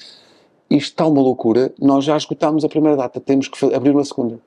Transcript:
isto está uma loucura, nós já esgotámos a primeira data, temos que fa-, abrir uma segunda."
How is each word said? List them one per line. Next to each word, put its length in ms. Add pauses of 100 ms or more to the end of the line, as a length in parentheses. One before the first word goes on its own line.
(720)
isto 180
está 160
uma 160
loucura, 580
nós 240
já 140
esgotámos 480
a 40
primeira 280
data, 240
temos 260
que 120
fa-, 160
abrir 160
uma 120
segunda." 440